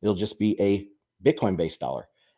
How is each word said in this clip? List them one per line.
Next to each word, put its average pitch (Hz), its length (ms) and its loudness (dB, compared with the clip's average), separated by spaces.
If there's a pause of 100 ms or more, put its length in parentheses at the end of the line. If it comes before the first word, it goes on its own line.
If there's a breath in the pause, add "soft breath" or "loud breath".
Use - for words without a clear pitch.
It'll 101 120 2
just 98 240 -4
be 104 220 0
a 101 280 2 (360)
Bitcoin-based 92 560 0
dollar. 64 280 -8 (300)